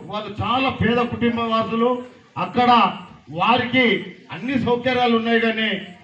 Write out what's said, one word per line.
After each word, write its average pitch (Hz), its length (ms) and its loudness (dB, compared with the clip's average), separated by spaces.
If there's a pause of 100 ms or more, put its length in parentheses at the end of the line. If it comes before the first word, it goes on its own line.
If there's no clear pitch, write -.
వాళ్ళు 202 260 -8 (120)
చాలా 262 280 0
పేద 226 280 0
కుటుంబ 240 420 0
వాసులు, 226 640 0 (340)
అక్కడ 240 560 4 (380)
వారికి 233 760 2 (260)
అన్ని 233 280 -4
సౌకర్యాలు 240 580 0
ఉన్నాయి 226 220 2
కానీ 220 420 -2 (220)